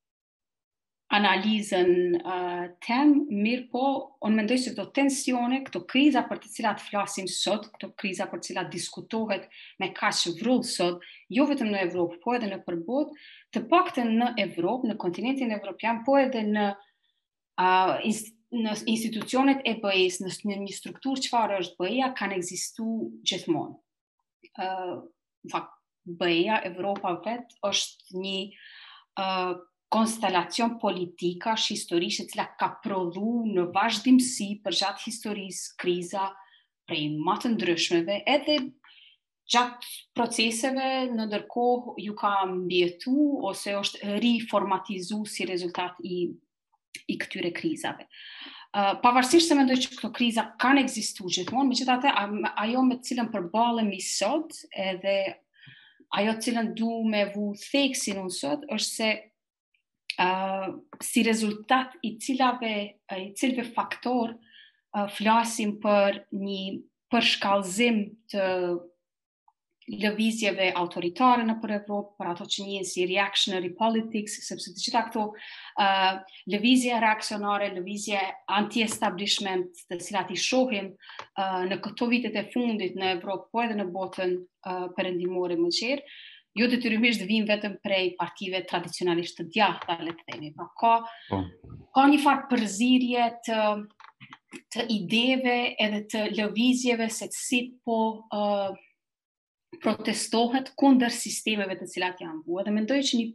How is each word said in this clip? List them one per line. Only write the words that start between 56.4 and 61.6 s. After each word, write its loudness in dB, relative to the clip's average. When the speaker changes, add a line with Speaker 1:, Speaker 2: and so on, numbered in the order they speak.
Speaker 1:
cilën 0
du 0
me 2
vu -4
theksin 0
unë -6
sot, -4
është -2
se, 2
ë, 4
si 2
rezultat 2